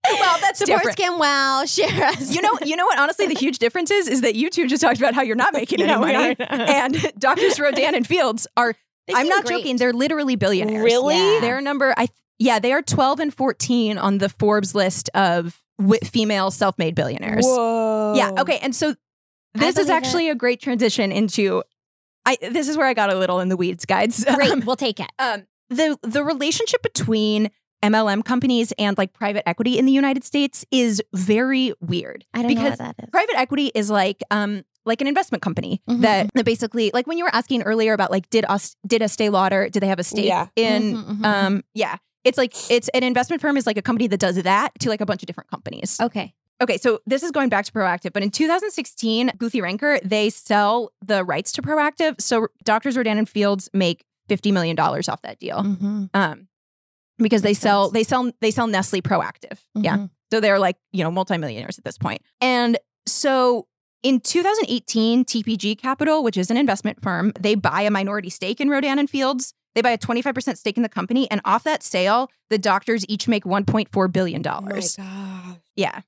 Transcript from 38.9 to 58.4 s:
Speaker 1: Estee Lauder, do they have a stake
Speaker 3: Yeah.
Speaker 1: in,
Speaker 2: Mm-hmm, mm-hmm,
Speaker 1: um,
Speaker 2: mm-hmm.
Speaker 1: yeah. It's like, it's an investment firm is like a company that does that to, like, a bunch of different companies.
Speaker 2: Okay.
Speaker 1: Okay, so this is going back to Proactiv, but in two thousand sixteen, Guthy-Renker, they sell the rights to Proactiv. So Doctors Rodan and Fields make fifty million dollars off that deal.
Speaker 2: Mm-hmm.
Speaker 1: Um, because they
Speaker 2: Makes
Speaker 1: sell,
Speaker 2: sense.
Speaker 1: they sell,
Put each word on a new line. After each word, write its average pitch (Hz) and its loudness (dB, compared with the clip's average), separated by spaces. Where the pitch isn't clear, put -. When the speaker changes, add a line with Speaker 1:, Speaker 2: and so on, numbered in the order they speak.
Speaker 1:
Estee 214 0
Lauder, 190 2
do 196 -2
they 196 0
have 190 0
a 175 -4
stake 208 0
Speaker 3:
Yeah. 175 0
Speaker 1:
in, 220 0
Speaker 2:
Mm-hmm, 220 -8
mm-hmm, 208 -6
Speaker 1:
um, 208 4
Speaker 2:
mm-hmm. 196 0
Speaker 1:
yeah. 208 -2
It's 254 2
like, 254 0
it's 240 2
an 254 0
investment 247 0
firm 285 0
is 254 0
like 214 0
a 196 -4
company 240 0
that 190 0
does 185 0
that 202 2
to, 247 -2
like, 214 -2
a 208 -2
bunch 180 -4
of - -14
different - -16
companies. - -8
Speaker 2:
Okay. 226 -4
Speaker 1:
Okay, 233 0
so 226 0
this 269 0
is 339 -4
going 269 0
back 208 0
to - -12
Proactiv, 185 -2
but 202 -2
in 202 -2
two 311 0
thousand 370 0
sixteen, 233 -2
Guthy-Renker, 226 -2
they 214 0
sell 214 0
the 196 0
rights 160 -4
to 277 -6
Proactiv. 302 0
So 226 2
Doctors 226 0
Rodan 220 0
and 214 0
Fields 202 -2
make 175 0
fifty 202 0
million 165 0
dollars 156 0
off - -6
that - -16
deal. - -8
Speaker 2:
Mm-hmm. 202 -2
Speaker 1:
Um, 190 -2
because 214 2
they 208 2
Speaker 2:
Makes 208 0
Speaker 1:
sell, 202 4
Speaker 2:
sense. - -2
Speaker 1:
they 226 2
sell, 247 0